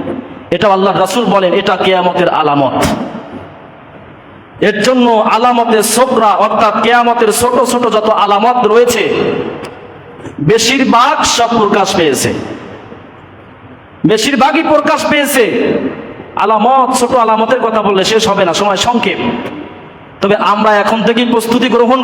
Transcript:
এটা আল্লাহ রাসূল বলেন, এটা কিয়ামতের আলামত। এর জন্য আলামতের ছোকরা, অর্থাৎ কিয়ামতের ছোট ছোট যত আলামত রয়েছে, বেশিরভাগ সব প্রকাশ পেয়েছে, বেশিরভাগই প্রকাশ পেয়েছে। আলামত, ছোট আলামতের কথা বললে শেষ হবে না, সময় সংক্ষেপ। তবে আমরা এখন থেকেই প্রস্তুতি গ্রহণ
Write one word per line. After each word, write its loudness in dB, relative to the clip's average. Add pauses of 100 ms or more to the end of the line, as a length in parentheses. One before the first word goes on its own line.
(500)
এটা 0
আল্লাহ 2
রাসূল 0
বলেন, 2
এটা 0
কিয়ামতের 0
আলামত। 0 (1800)
এর 0
জন্য 4 (240)
আলামতের 2 (120)
ছোকরা, 2
অর্থাৎ 0
কিয়ামতের 2
ছোট 0 (120)
ছোট 0 (100)
যত 2 (100)
আলামত 2
রয়েছে, 2 (1400)
বেশিরভাগ 2 (200)
সব 0
প্রকাশ 0
পেয়েছে, 0 (1700)
বেশিরভাগই 0
প্রকাশ 0
পেয়েছে। 0 (920)
আলামত, 2
ছোট 0
আলামতের 2
কথা -2
বললে 0
শেষ 2
হবে 0
না, 0
সময় -2
সংক্ষেপ। -2 (1000)
তবে 2 (100)
আমরা 2 (120)
এখন -2
থেকেই 0
প্রস্তুতি 0
গ্রহণ 2